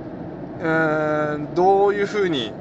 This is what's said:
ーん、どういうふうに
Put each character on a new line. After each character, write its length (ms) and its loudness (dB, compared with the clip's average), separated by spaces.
ー 760 0
ん、 180 -8
ど 320 6
う 60 4
い 100 0
う 20 2
ふ 180 -2
う 60 2
に 320 -2